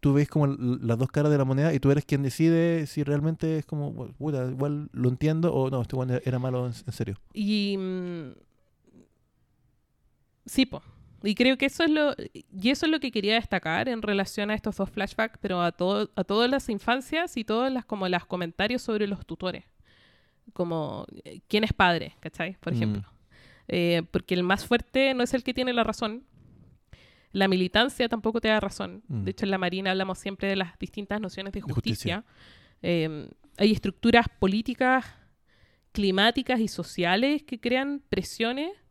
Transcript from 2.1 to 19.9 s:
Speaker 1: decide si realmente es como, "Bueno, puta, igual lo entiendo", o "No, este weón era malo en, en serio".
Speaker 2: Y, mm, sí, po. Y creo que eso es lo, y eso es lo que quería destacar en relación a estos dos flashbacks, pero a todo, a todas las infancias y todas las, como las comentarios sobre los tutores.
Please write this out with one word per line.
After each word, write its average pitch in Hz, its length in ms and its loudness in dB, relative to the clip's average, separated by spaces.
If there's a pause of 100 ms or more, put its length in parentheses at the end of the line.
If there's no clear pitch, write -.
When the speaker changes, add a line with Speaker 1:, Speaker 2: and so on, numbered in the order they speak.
Speaker 1:
decide 165 640 2
si 147 180 -4
realmente 156 540 0
es 151 80 -4
como, 143 260 -6
"Bueno, - 260 -10
puta, 135 320 -2
igual 147 440 -4
lo 123 160 2
entiendo", 156 440 2
o 131 180 2
"No, 131 100 0
este 113 140 -4
weón 127 280 0
era 127 160 0
malo 127 280 -2
en, 120 60 -6 (120)
en - 80 -8
serio". 107 220 -4 (180)
Speaker 2:
Y, 202 440 0
mm, 180 540 -6 (2250)
sí, - 200 2
po. - 160 -12 (400)
Y 202 140 0
creo 254 220 4
que 269 80 0
eso 277 180 0
es 330 60 4
lo, 302 260 2 (180)
y 190 360 -4
eso 277 160 0
es 311 60 4
lo 311 100 2
que 262 100 -4
quería 208 240 0
destacar 180 540 -2
en 226 120 -4
relación 208 500 -2
a - 40 0
estos 208 220 -6
dos 196 120 -2
flashbacks, 214 520 -4
pero 180 200 -2
a 170 120 0
todo, 202 420 0
a 190 80 -2
todas 226 260 2
las 262 200 -2
infancias 262 680 -2
y 226 80 -4
todas 240 300 0
las, 254 120 -4
como 190 220 -4
las 180 180 0
comentarios 185 560 -2
sobre 214 240 0
los 202 200 -6
tutores. - 400 -8 (880)